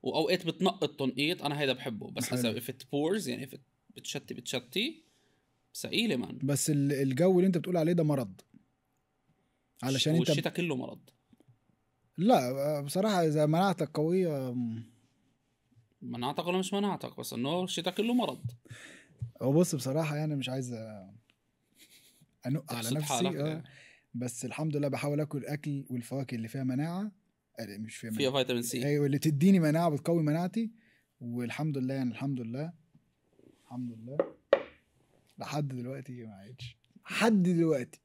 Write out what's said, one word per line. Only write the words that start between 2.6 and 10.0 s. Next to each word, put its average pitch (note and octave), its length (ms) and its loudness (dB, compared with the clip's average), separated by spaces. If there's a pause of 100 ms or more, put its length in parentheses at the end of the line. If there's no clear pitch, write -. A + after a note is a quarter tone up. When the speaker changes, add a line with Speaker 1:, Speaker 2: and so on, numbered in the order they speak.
Speaker 1:
if - 20 -12
it - 200 -10
pours، D#3 460 0
يعني A#2+ 180 -6
if - 40 -16
it - 100 -16 (300)
بتشتي، - 440 -10
بتشتي، D#3 720 -6 (720)
ثقيلة G#3 420 0
مان. G2 260 -6
Speaker 2:
بس C#3+ 280 0
ال-، C#3 220 2
الجو C#3 460 4
اللي F3+ 80 6
أنت F3+ 120 4
بتقول F3+ 180 -2
عليه E3 160 4
ده E3+ 100 4
مرض. C3+ 380 0 (1400)
علشان C3+ 320 2